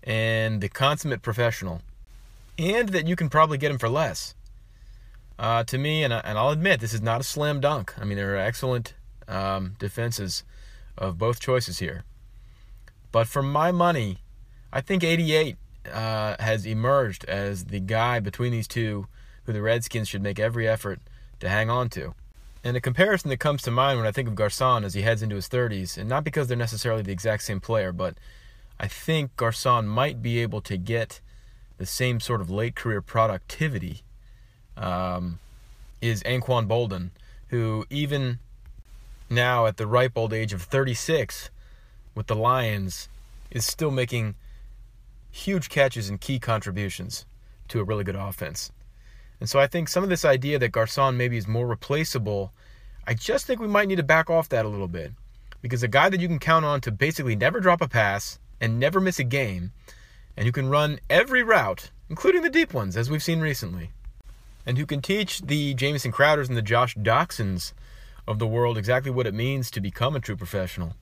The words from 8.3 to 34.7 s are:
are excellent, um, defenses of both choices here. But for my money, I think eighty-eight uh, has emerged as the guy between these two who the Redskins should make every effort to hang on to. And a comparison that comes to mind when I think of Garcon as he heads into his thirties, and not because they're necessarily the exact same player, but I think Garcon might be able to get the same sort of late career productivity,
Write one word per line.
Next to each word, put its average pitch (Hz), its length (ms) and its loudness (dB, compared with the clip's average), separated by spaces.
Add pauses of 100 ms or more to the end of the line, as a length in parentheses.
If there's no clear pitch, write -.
are 98 40 0
excellent, 117 560 -2 (320)
um, 98 520 -4
defenses 107 680 -4 (520)
of 92 220 -4
both 117 220 0
choices 120 380 0
here. 87 260 -6 (1040)
But 113 160 4
for 139 160 -2
my 151 300 4
money, 160 460 2 (540)
I 135 80 -2
think 185 220 0
eighty-eight 160 540 2 (360)
uh, 110 460 -2
has 110 280 0
emerged 113 580 2
as 98 420 -4
the 98 140 -4
guy 113 400 2
between 120 320 -2
these 113 160 -2
two 107 380 -2 (380)
who 117 80 -4
the 104 100 -2
Redskins 113 460 0
should 98 140 -4
make 101 160 -2
every 113 300 2
effort 107 320 0 (400)
to 92 80 -2
hang 107 220 2
on 123 200 0
to. 82 240 -8 (480)
And 123 140 -2
a 123 40 0
comparison 170 500 2
that 127 100 -2
comes 143 220 0
to - 80 -2
mind 127 280 4
when 113 80 0
I 107 60 2
think 127 160 -2
of 107 60 -2
Garcon 107 500 2
as 92 100 -6
he 98 80 -2
heads 110 200 2
into 104 140 -2
his 95 120 -6
thirties, 107 500 -2
and 104 100 -6
not 147 160 0
because 147 240 -2
they're 123 80 0
necessarily 113 460 -2
the 98 100 -4
exact 107 300 -2
same 98 180 -4
player, 98 320 0
but 87 220 -4 (680)
I 95 80 -4
think 151 480 -2
Garcon 117 500 2
might 120 360 0
be 120 160 0
able 110 240 -2
to 101 140 -4
get 110 440 -4 (560)
the 92 100 -8
same 123 340 0
sort 113 200 -2
of 87 100 -6
late 113 240 -2
career 104 280 -2
productivity, 110 1000 -2 (760)